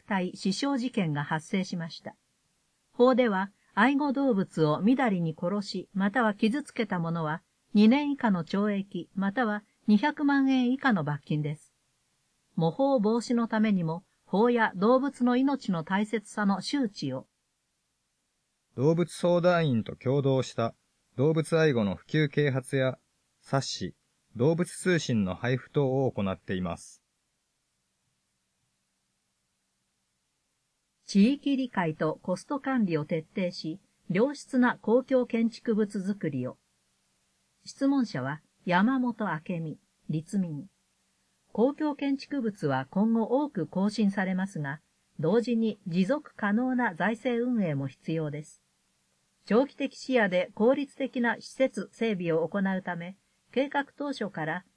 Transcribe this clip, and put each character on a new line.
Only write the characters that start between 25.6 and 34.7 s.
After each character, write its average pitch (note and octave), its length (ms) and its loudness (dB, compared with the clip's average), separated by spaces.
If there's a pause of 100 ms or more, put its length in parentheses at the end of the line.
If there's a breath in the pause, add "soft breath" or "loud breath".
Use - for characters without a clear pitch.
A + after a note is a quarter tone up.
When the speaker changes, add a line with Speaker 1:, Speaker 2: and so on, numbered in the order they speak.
Speaker 2:
等 C3+ 340 0
を B2+ 60 0
行 G#2 100 -6 (100)
っ F#2+ 80 -6
て - 160 -6
い F#2 60 -4
ま E2+ 160 -4
す。 - 240 -20 (4000)
Speaker 1:
地 G#3 280 6
域 C#4 240 -2
理 C4 120 -4
解 E3 260 -2
と D#3 260 -2
コ F3+ 160 -4
ス - 80 -16
ト C#4 160 -6
管 C4 240 0
理 E3 120 0
を D3 60 -2
徹 D#3+ 220 -4 (100)
底 F3+ 160 -2
し、 E3 300 -10 (280)
良 A#3+ 240 0
質 - 240 -6
な B3 240 2